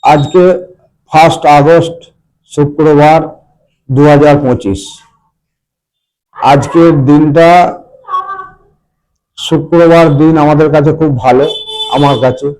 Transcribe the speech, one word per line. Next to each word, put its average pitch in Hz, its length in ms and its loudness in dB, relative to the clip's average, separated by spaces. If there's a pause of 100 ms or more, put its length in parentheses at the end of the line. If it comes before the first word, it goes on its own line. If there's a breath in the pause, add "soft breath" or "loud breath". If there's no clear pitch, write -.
আজকে 147 400 0 (680)
ফার্স্ট 156 380 0
আগস্ট, 156 480 2 (540)
শুক্রবার, 151 680 0 (720)
দু 131 200 0
হাজার 147 320 4
পঁচিশ। 110 400 -4 (1500)
আজকের 165 560 0 (140)
দিনটা, 151 440 2 (1900)
শুক্রবার 165 680 2 (120)
দিন 160 200 2
আমাদের 151 340 0
কাছে 151 220 0
খুব 156 240 -2
ভালো, 127 280 0 (460)
আমার 139 300 -2
কাছে। 127 260 -4 (120)